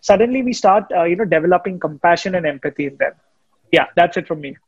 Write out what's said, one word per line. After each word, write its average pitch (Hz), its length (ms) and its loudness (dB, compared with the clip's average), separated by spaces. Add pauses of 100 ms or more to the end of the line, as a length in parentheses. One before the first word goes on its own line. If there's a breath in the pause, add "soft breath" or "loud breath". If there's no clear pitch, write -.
suddenly 240 400 2
we 247 100 -2
start, 208 320 2 (120)
uh, 175 60 2
you 170 140 0
know, 220 80 -2
developing 175 560 0
compassion 170 560 -2
and 170 100 -4
empathy 147 400 -6
in 139 120 -10
them. - 160 -4 (580)
Yeah, 151 140 4 (100)
that's 170 200 2
it 180 120 -6
from 160 120 -8
me. 139 160 -14 (120)